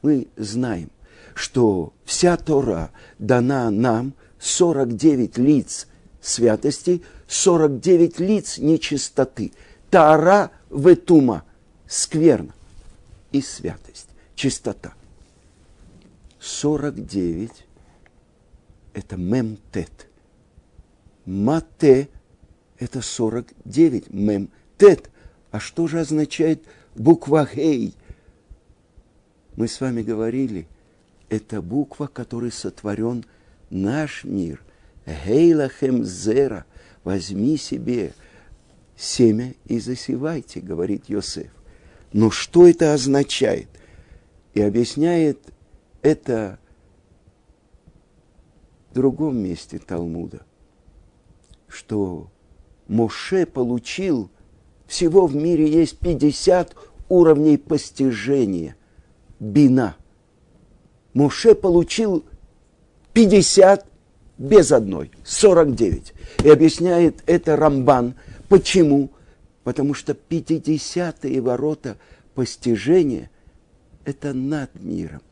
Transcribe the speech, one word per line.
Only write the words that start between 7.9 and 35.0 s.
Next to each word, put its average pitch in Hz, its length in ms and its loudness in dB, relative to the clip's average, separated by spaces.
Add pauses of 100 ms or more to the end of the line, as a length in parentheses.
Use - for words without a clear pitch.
лиц 190 380 -2
нечистоты. 135 920 -4 (380)
Таара 165 640 4 (180)
ветума – 143 760 4 (420)
скверна 139 680 0 (800)
и 139 100 -2
святость, - 680 -14 (280)
чистота. - 580 -8 (1500)
Сорок 147 680 -6
девять 92 600 -8 (1300)
это 98 240 -14
мем 107 400 -4 (160)
тет. - 340 -12 (1160)
Мате 135 840 0 (680)
это 123 240 -10
сорок 113 460 -6 (160)
девять 123 480 0
мем 101 380 -2 (280)
тет. 196 320 6 (420)
А 107 80 -8
что - 280 -6
же 160 140 -4
означает 151 640 -2 (320)
буква 139 560 2
гей? 143 440 -4 (1600)
Мы 113 120 -6
с - 120 -12
вами 127 220 -6
говорили, 113 680 -6 (640)
это 107 320 -8
буква, 135 460 -6
которой 117 440 -10
сотворен 110 760 -8 (440)
наш 110 560 -6
мир. 85 360 -8 (440)